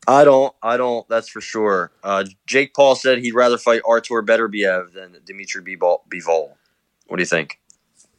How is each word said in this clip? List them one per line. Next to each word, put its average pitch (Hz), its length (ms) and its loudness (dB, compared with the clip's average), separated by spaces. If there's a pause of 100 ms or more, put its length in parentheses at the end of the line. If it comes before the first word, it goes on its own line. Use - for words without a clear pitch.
I 139 160 6
don't. 135 380 4
I 117 160 -2
don't. 123 320 -4
That's 113 180 -2
for 107 140 -16
sure. 101 500 -2 (120)
Uh, 98 220 -2 (200)
Jake 135 300 -2
Paul 135 200 4
said 127 240 0
he'd 123 140 -6
rather 120 240 2
fight 117 300 0
Artur 117 360 0
Beterbiev 101 680 -2
than 90 320 -20
Dmitry 98 380 -16
Bivol. 90 460 -2
Bivol. 82 420 -4 (560)
What 85 100 -10
do 90 40 -2
you 87 60 -4
think? 80 320 -6 (600)